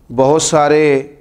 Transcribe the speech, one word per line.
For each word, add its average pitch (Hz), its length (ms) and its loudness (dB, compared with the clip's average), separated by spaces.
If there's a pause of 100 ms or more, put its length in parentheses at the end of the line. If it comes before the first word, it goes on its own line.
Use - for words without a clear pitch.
बहुत 135 340 0
सारे 151 400 0 (380)